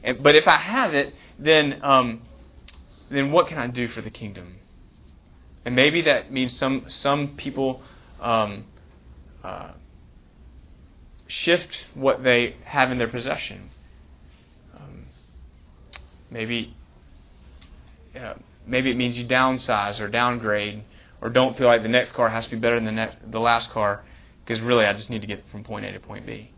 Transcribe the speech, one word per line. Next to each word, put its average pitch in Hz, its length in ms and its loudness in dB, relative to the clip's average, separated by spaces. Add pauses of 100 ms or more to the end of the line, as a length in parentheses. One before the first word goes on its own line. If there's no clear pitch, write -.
And, 123 200 -4
but 147 120 8
if 151 120 8
I 160 100 8
have 196 360 0
it, 139 200 0 (240)
then, 147 460 4
um, 127 380 4 (880)
then 139 200 0
what 170 160 4
can 160 120 -10
I 123 80 -4
do 123 200 -4
for 113 140 -10
the 107 100 -12
kingdom?" 95 440 -14 (1080)
And 123 120 -4
maybe 151 260 4
that 139 300 0
means 127 260 -4
some, 135 300 -2
some 143 500 -2
people, 131 460 -4 (360)
um, 107 460 -2 (760)
uh, 92 300 -14 (1600)
shift 170 380 0 (240)
what 135 300 0
they 120 320 4 (100)
have 131 260 2
in 127 60 -4
their 117 100 0
possession. 117 640 -8 (1040)
Um, 69 300 -20 (1200)
maybe, 113 460 -6 (1400)
uh, 117 140 -12 (340)
maybe 131 240 0
it 117 60 0
means 123 180 -2
you 120 100 -8
downsize 120 720 0
or 104 80 -6
downgrade 107 760 -2 (380)
or 117 80 -6
don't 123 280 2
feel 131 100 4
like 117 160 6
the 113 60 -2
next 123 240 2
car 117 160 2
has 113 160 -4
to - 60 -12
be 117 80 -6
better 117 160 2
than 113 100 -2
the 110 60 -4
ne-, 110 400 -6
the 110 80 -6
last 117 320 2
car, 101 320 -2 (420)
'cause 113 140 -4
really 117 260 4
I 101 80 2
just 107 160 -10
need 113 120 -6
to 101 60 -10
get 101 240 -8
from 107 120 -14
point 104 220 -10
A 98 60 -10
to 98 80 -14
point 107 260 -16
B. 110 320 -14